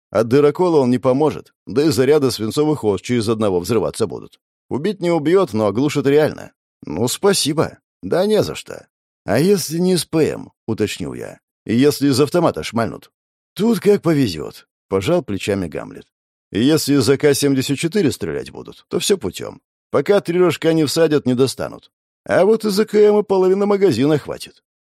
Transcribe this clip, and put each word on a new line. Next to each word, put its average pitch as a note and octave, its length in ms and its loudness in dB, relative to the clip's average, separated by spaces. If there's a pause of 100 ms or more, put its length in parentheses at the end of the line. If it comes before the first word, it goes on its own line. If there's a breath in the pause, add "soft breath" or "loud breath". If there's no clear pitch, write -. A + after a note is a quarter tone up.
(120)
От A2+ 160 2
дырокола D3 520 4
он B2 100 2
не B2 80 2
поможет, C3 560 -2 (120)
да A#2 180 0
и E3 60 2
заряды C3+ 420 2
свинцовых D3 520 -2
ос G2+ 180 0
через A#2 280 -2
одного G#2+ 300 0
взрываться F#2 480 -2
будут. A#1 320 -14 (300)
Убить D#3+ 320 -6
не F3 100 0
убьет, E3+ 420 2
но G#2+ 140 0
оглушит C3 400 0
реально". C#3 460 0 (300)
"Ну, F#2 240 -4
спасибо". D#3+ 720 -2 (220)
"Да D#3+ 240 0
не G#3+ 180 2
за D2+ 120 -6
что". - 320 -16 (380)
"А G#2 140 0
если E3+ 400 0
не F#3 140 2
из D#3 120 -2
П D#3 240 0
М?" — A1+ 220 -10 (160)
уточнил F#2+ 460 -4
я. G#1+ 260 -14 (260)
"И G#2 100 -2
если C#3 320 2
из C3 140 2
автомата D3 420 0
шмальнут?" - 480 -6 (440)
"Тут G#3+ 240 0
как G3+ 220 2
повезет", — G2 640 -2 (220)
пожал B2+ 320 0
плечами G2 460 -4
Гамлет. B1 400 -14 (440)
"И G#2 120 0
если C#3+ 320 2
из B2 140 2
А C#3 80 4
К D3 160 4
семьдесят C#3 440 -2
четыре E3 340 0
стрелять C#2+ 400 -8
будут, - 360 -20
то - 120 -4
все G3+ 180 0
путем. A#1 440 -10 (300)
Пока F#3 300 2
три E3+ 180 -4
рожка E3 320 2
не D#3+ 140 2
всадят, D3+ 400 2
не B2+ 80 0
достанут. F#2+ 580 -4 (340)
А D3 200 4
вот A3 180 2
из G#3 160 -2
А G#3+ 60 2
К G#3 100 -4
М G#3 240 6
и G#3 40 0
половина F#3+ 420 0
магазина D#3 520 2
хватит". - 460 -10 (360)